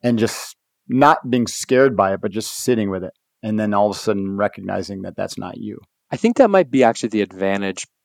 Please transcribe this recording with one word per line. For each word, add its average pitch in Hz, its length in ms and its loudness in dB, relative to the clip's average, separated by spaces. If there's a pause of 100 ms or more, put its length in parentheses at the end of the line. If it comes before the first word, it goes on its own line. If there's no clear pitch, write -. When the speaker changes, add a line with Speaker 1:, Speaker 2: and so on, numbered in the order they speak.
Speaker 1:
and 120 160 2
just - 380 -2 (320)
not 135 420 4
being 120 160 2
scared 127 500 2
by 98 180 2
it, 95 60 -8
but 101 120 -4
just 110 240 -8
sitting 110 340 0
with 92 140 -6
it. - 80 -12 (300)
And 107 180 -2
then 107 140 -2
all 104 160 2
of 95 60 -6
a - 20 -12
sudden 98 380 -2
recognizing 98 640 -4
that 95 120 -12
that's 95 220 -8
not 95 220 -12
you. 107 200 -10 (320)
Speaker 2:
I 135 60 -6
think 226 220 0
that 247 100 6
might 190 220 4
be 131 140 4
actually 113 260 2
the 107 100 0
advantage 98 680 -2 (180)